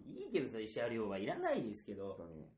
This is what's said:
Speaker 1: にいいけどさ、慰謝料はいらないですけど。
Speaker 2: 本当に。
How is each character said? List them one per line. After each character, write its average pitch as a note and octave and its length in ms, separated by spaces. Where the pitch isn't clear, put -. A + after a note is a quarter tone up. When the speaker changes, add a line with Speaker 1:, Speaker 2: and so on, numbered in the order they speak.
Speaker 1:
に - 160
い G4+ 60
い - 40
け E3+ 80
ど B2 120
さ、 A2+ 60
慰 G#2+ 100
謝 A#2+ 200
料 A2+ 200
は G2 100
い G2+ 80
ら E3 120
な D#4 140
い D#3 100
で G#2+ 120
す - 100
け G#2 100
ど。 F#2+ 200
Speaker 2:
本 E2+ 140
当 E2 60
に。 D#2 120